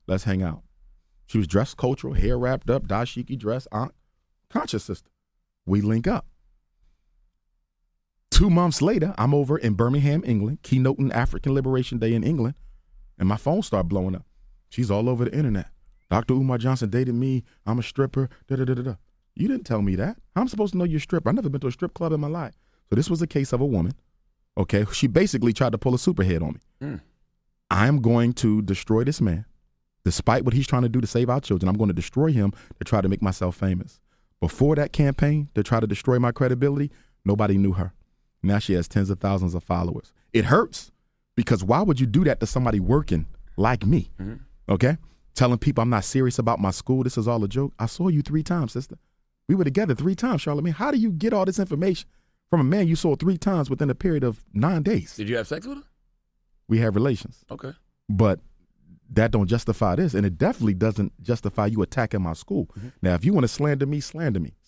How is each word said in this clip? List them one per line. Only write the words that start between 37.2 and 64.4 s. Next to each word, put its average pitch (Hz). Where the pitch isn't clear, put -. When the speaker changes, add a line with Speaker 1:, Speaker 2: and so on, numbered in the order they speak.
Speaker 1:
nobody 101
knew 98
her. 90
Now 101
she 98
has 85
tens 98
of 95
thousands 92
of 82
followers. 87
It 113
hurts -
because 110
why 117
would 165
you 131
do 123
that 135
to 110
somebody 117
working 92
like 117
me, 101
Speaker 2:
Mm-hmm. 101
Speaker 1:
okay? 123
Telling 123
people 123
I'm 117
not 107
serious 131
about 117
my 98
school, 131
this 127
is 110
all 117
a 101
joke. 135
I 117
saw 180
you 151
three 151
times, 165
sister. -
We 170
were 185
together 151
three 175
times, 240
Charlamagne. 156
How 240
do 285
you 220
get 175
all 196
this 190
information 180
from 170
a -
man 175
you 165
saw 147
three 175
times 165
within 143
a 123
period 160
of 117
nine 156
days? 196
Speaker 2:
Did 104
you 120
have 110
sex 165
with 285
her? 294
Speaker 1:
We 110
had 110
relations. 117
Speaker 2:
Okay. 135
Speaker 1:
But 101
that 113
don't 101
justify 107
this, 165
and 101
it 90
definitely 113
doesn't 104
justify 110
you 107
attacking 107
my 82
school. 147
Speaker 2:
Mm-hmm. 104
Speaker 1:
Now, 90
if 90
you 190
wanna 131
slander 143
me, 147
slander 143
me. 76